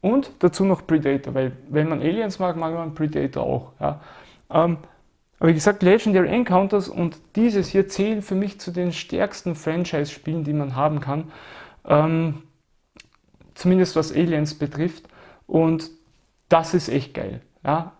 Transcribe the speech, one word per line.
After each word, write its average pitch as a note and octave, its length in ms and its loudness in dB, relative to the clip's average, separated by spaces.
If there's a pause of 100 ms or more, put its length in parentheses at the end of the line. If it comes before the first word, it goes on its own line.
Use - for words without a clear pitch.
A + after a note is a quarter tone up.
Und B3+ 300 0 (100)
dazu F3+ 240 2
noch F#3 220 0
Predator, C#3 480 0
weil C3 180 -2 (160)
wenn D3+ 200 0
man D#3 120 -2
Aliens G3 380 -2
mag, F3+ 180 -2
mag E3 180 -4
man E3 200 -8
Predator C#3+ 500 -2
auch. - 360 -4
Ja? D3 200 -4 (500)
Ähm, E3 260 2 (640)
aber E3 100 6
wie E3+ 40 6
gesagt, G3+ 300 2
Legendary F#3+ 440 4
Encounters G3 600 2
und E3+ 280 -4 (200)
dieses G#3 320 2
hier G3 200 2
zählen G#3 340 -2
für F#3+ 120 -6
mich G3 240 -2
zu F3+ 140 -12
den F3 200 -2
stärksten F3+ 640 -4
Franchise-Spielen, D#3+ 880 -4
die D3 100 -4
man C#3+ 220 -2
haben D3 260 0
kann. D3 300 -6 (560)
Ähm, D#3+ 560 2 (1120)
zumindest F3+ 400 2
was D#3+ 160 0
Aliens D#3 440 0
betrifft. D3 500 -6 (420)
Und D#3+ 440 2 (580)
das D#3+ 260 2
ist F3 140 0
echt C3 260 -4
geil. A2 260 -8 (240)
Ja? E3 360 -2